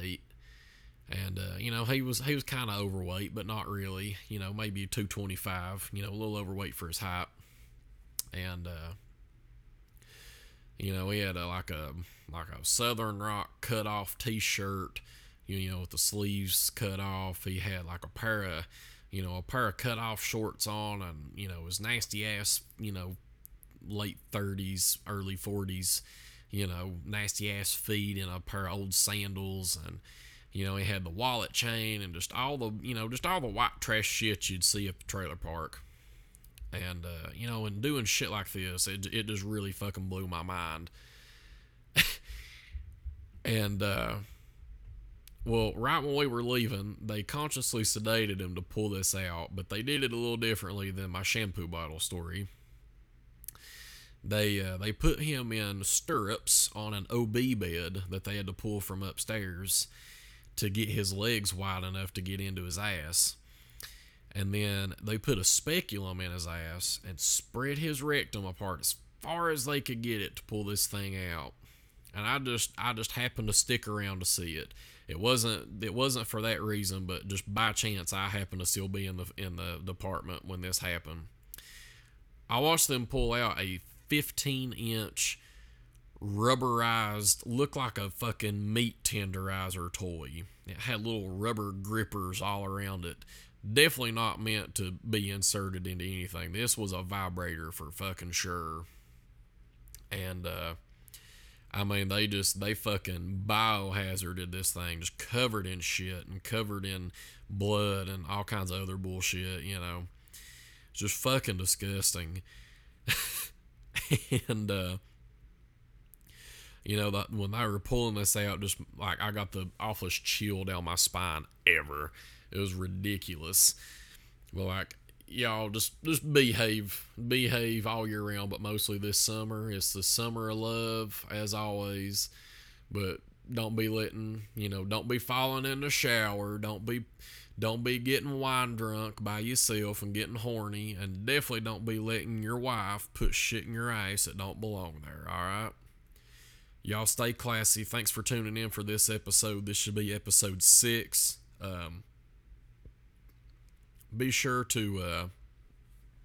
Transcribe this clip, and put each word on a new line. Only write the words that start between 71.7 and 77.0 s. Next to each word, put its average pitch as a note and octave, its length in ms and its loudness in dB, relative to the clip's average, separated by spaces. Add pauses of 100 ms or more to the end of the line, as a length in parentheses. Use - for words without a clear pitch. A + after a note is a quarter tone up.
And G#2 120 -2
I C3 140 4
just, A#2+ 360 0
I A#2 160 2
just A2+ 200 -4
happened B2 360 0
to G#2+ 60 4
stick - 340 4
around G2+ 320 -2
to F2+ 60 -2
see E2+ 260 2
it. - 220 -8 (340)
It - 100 -6
wasn't, G#2+ 640 2
it G#2 120 -2
wasn't B2+ 320 2
for A2 160 -4
that A2+ 180 0
reason, G2 460 0